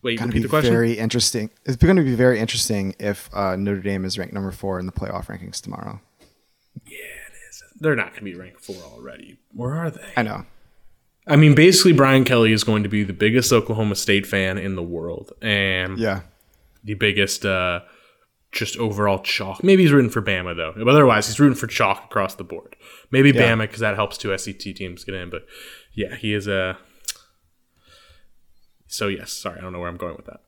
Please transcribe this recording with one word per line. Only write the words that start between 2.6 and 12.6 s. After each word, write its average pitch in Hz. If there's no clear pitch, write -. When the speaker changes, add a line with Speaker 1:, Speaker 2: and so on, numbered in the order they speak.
Speaker 2:
if, -
uh, 95
Notre 98
Dame 98
is 95
ranked 87
number 98
four 95
in 90
the 90
playoff -
rankings 95
tomorrow. -
Speaker 1:
Yeah, -
it -
is. -
They're 151
not 95
gonna 104
be 90
ranked 92
four 98
already. -
Where 123
are 165
they? -
Speaker 2:
I 127
know. 104
Speaker 1:
I 147
mean, 151
basically, 180
Brian 135
Kelly 117
is 107